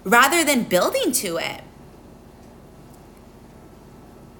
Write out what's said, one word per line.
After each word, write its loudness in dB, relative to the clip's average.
rather 4
than 0
building 0
to -4
it. -8